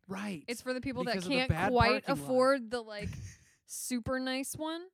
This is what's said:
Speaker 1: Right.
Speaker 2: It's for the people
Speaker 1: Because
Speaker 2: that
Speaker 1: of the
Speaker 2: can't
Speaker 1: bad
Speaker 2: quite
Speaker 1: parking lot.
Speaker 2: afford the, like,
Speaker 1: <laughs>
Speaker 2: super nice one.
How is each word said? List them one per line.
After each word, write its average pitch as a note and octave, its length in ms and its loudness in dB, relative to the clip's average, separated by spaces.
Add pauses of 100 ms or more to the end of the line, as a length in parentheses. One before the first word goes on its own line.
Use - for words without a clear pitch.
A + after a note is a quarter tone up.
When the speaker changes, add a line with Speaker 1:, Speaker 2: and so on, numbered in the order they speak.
Speaker 1:
Right. F#3+ 400 -6
Speaker 2:
It's A#3+ 140 -6
for B3+ 100 -4
the B3+ 80 -2
people B3+ 240 -4
Speaker 1:
Because G3+ 200 0
Speaker 2:
that - 20 -6
Speaker 1:
of C4 60 0
the C#4 80 4
Speaker 2:
can't B3+ 100 2
Speaker 1:
bad F#3 220 2
Speaker 2:
quite A#3+ 340 6
Speaker 1:
parking C#4+ 180 0
lot. - 80 -
Speaker 2:
afford B3+ 380 4
the, A#3+ 120 -4
like, G#3+ 280 -8 (300)
Speaker 1:
<laughs> - 260 -20
Speaker 2:
super B3+ 540 -4
nice C4 360 -4
one. D#4+ 260 -4 (120)